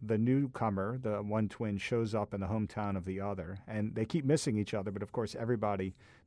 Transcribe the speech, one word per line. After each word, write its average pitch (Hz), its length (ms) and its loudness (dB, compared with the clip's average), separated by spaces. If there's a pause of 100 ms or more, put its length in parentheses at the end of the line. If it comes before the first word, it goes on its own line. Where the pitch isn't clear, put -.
the 110 160 2
newcomer, 120 800 2
the 107 240 -2
one 107 260 0
twin, 104 300 -2
shows 113 340 0
up 107 220 -2
in 98 60 -2
the 95 80 -2
hometown 104 480 0
of 90 80 -2
the 95 160 -4
other, 95 480 -4
and 107 260 -2
they 113 100 0
keep 147 200 0
missing 131 340 4
each 104 160 0
other, 104 160 -2
but 98 120 -6
of 101 100 -8
course 113 260 -2
everybody 104 560 0 (320)